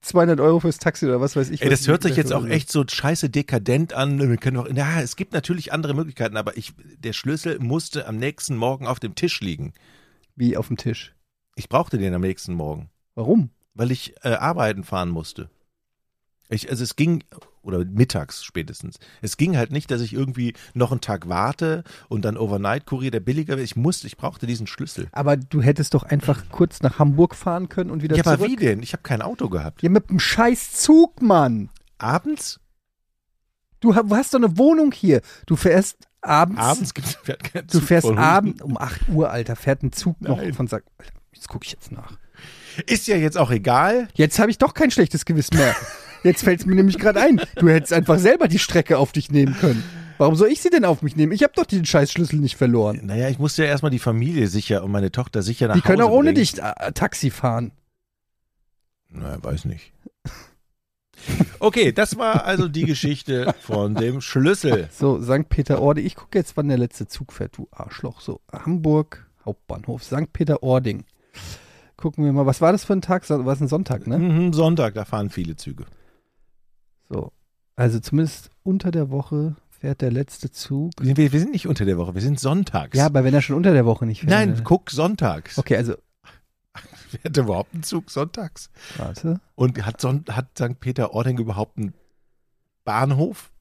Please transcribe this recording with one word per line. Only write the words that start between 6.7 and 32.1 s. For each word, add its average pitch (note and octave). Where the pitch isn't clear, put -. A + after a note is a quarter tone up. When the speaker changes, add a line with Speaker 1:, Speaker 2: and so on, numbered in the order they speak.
Speaker 2:
der A2
Schlüssel D3+
musste C#3
am A2
nächsten C3+
Morgen B2+
auf B2
dem G#2
Tisch -
liegen. D2+
Speaker 1:
Wie A#2+
auf -
dem A2+
Tisch? -
Speaker 2:
Ich -
brauchte C3+
den F#2+
am F2
nächsten F#2
Morgen. D#2
Speaker 1:
Warum? C3+
Speaker 2:
Weil A#2+
ich, -
äh, A#2+
arbeiten A2
fahren F2+
musste. D#2+
Ich, -
also B2
es -
ging, E3
oder F2+
mittags G2
spätestens. D#2+
Es -
ging E3+
halt A#2+
nicht, D3
dass A#2+
ich A2+
irgendwie B2
noch A#2+
einen B2
Tag F2
warte D3
und G#2
dann G#2+
Overnight-Kurier, A2+
der A2+
billiger C#3+
wäre. C3+
Ich -
musste, C3
ich G#2+
brauchte -
diesen A2+
Schlüssel. -
Speaker 1:
Aber C#3+
du C3+
hättest C#3+
doch D3+
einfach C#3+
kurz -
nach B2
Hamburg D3
fahren F3+
können F3+
und D#3
wieder D#3
Speaker 2:
Ja, E3
Speaker 1:
zurück. D#3+
Speaker 2:
aber G3
wie B3+
denn? B2
Ich -
hab -
kein A2+
Auto A#3+
gehabt. D#2
Speaker 1:
Ja, E3
mit G3+
einem F#3+
scheiß -
Zug, D#4+
Mann. C#3+
Speaker 2:
Abends? F3